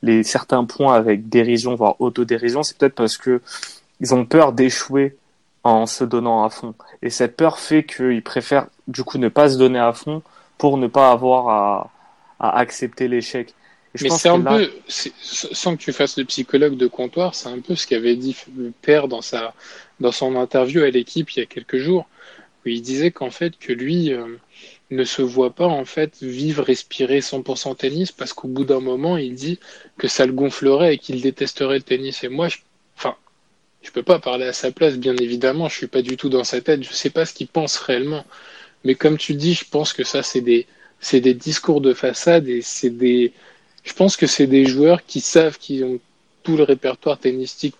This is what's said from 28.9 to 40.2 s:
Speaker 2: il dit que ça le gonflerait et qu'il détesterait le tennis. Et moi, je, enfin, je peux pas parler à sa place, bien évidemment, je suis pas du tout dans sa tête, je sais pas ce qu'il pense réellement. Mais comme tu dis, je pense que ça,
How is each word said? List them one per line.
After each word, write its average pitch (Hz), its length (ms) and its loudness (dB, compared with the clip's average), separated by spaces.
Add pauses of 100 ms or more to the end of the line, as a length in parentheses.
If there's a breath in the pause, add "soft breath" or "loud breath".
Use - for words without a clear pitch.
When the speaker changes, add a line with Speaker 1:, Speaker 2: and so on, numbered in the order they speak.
Speaker 2:
il 127 180 -6
dit 147 240 -8 (380 loud breath)
que - 100 -4
ça - 180 2
le 131 80 0
gonflerait 139 600 2
et - 20 -8
qu'il 131 240 -8
détesterait 135 560 -2
le 135 60 -6
tennis. 127 400 -6
Et 127 40 -8
moi, 147 200 -4
je, 165 100 -6 (400)
enfin, - 180 -8 (640)
je - 100 -20
peux 120 120 -6
pas 175 160 2
parler 127 260 -6
à 123 80 -8
sa 131 180 -6
place, 143 260 0
bien 127 180 -2
évidemment, 127 540 -2
je - 80 -10
suis 127 100 -10
pas 131 140 -2
du 127 160 -4
tout 143 120 -4
dans 131 140 0
sa 123 160 -4
tête, 139 240 0
je - 100 -14
sais - 180 -4
pas 160 140 -2
ce - 80 -14
qu'il 139 140 -12
pense 156 300 -4
réellement. 139 480 -4 (580 loud breath)
Mais 131 120 2
comme 156 220 2
tu 151 180 -4
dis, 156 180 0
je - 160 -4
pense 151 240 -2
que 131 100 -4
ça, 135 200 -4